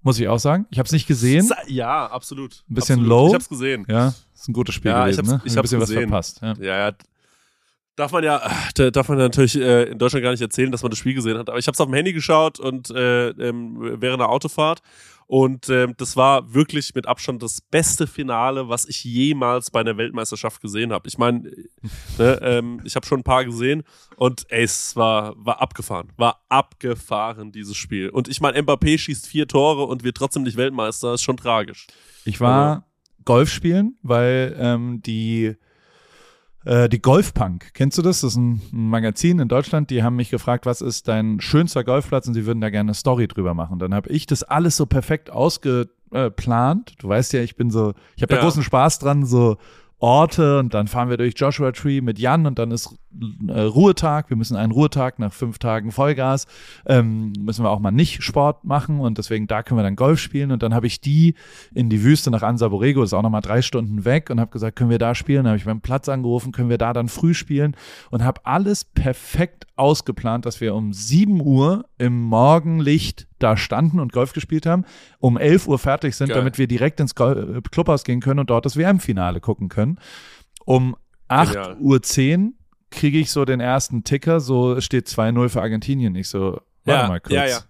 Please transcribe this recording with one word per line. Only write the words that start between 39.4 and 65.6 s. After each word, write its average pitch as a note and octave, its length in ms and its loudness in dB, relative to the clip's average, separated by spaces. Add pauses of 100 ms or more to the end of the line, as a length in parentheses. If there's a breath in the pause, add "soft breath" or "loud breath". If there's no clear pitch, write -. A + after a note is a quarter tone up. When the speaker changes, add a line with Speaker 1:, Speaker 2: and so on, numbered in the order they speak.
Speaker 1:
Deutschland, C#3 420 0
die B2 120 0
haben A#2+ 140 2
mich B2 140 -2
gefragt, B2 340 -2
was B2 160 -2
ist - 280 -6
dein A2 320 0
schönster D3+ 440 0
Golfplatz C3 420 0
und B2 60 -4
sie A2 140 -2
würden A#2 160 -2
da G#2+ 80 -2
gerne G#2 180 0
eine G#2+ 60 -2
Story A#2+ 340 0
drüber F2+ 240 -2
machen. E2+ 260 -4
Dann F#2 160 -2
hab G2+ 120 -2
ich - 180 -4
das - 200 -2
alles D#3 340 0
so C#3+ 80 0
perfekt - 440 -2
ausge-, B2 580 0 (240)
äh, B2+ 180 0
plant. B2+ 720 -2
Du G2+ 100 -10
weißt A#2+ 240 0
ja, B2 80 2
ich A#2+ 140 -8
bin A#2+ 140 0
so, G#2+ 220 2 (240 soft breath)
ich - 60 -2
hab - 80 -2
da B2 60 4
Speaker 2:
Ja. B2 60 2
Speaker 1:
großen D3+ 200 2
Spaß C3+ 360 2
dran, C#3 280 0
so A#2+ 320 4 (400 soft breath)
Orte C#3+ 600 4
und B2 140 0
dann G#2 160 0
fahren B2 220 -2
wir A#2+ 80 -2
durch A#2+ 180 0
Joshua C#3 360 0
Tree C#3 280 -2
mit A#2 180 -4
Jan C#3+ 280 2
und C3 120 -2
dann A#2 120 -2
ist - 240 -8 (540)
äh, - 120 -2
Ruhetag, D3+ 720 4
wir A#2+ 60 -2
müssen A2+ 200 -2
einen A2 160 0
Ruhetag C3+ 460 0
nach G#2 140 -4
fünf A#2 260 -8
Tagen A2 340 -4
Vollgas, C3+ 540 0 (400 loud breath)
ähm, A2 520 2
müssen G#2+ 260 -4
wir G2+ 60 2
auch G2+ 100 0
mal G#2 100 0
nicht C#3 320 2
Sport D3 420 0
machen C#3+ 360 -2
und A#2 180 -2
deswegen G#2+ 280 -4
da G#2+ 160 -4
können A#2+ 160 0
wir G#2 60 2
dann G2 120 0
Golf C#3+ 240 4
spielen. C#3 300 -4
Und A#2+ 120 -2
dann A2+ 120 0
habe A#2 120 0
ich - 140 -4
die D3+ 340 4 (400 loud breath)
in A#2+ 160 0
die G#2+ 120 2
Wüste C#3+ 280 4
nach A2 120 0
Anza A2+ 260 0
Borrego, B2 320 0
das G#2 100 0
ist - 40 -2
auch G2 80 2
nochmal A2 200 0
drei G#2+ 200 0
Stunden G#2+ 420 -4
weg, C3+ 260 0
und A#2 100 0
habe A2+ 100 -2
gesagt, A2 260 -6
können A#2+ 140 2
wir A#2 80 2
da A#2 160 0
spielen? C#3 300 0
Dann A2+ 80 2
habe G#2+ 60 0
ich F#2 60 -6